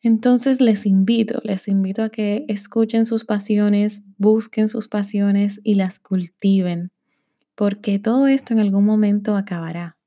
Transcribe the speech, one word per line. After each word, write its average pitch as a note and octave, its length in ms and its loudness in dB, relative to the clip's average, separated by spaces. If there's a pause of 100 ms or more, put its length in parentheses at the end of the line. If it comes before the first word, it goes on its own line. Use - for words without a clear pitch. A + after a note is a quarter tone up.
Entonces, B3 600 2
les A3 240 2
invito, G#3+ 580 2
les G3+ 240 -6
invito G3 360 -2
a A3 60 -4
que G#3+ 380 -4
escuchen A3+ 580 -2
sus A3+ 200 -4
pasiones, G#3 800 0 (140)
busquen G#3+ 520 2
sus A3 180 -6
pasiones G3+ 760 -2
y G#3+ 120 0
las F#3+ 240 -2
cultiven, F3+ 920 -2 (640)
porque G3+ 440 -2
todo B3 280 0
esto C4+ 260 0
en A3 80 2
algún G3+ 240 2
momento G#3 500 0
acabará. E3+ 720 -8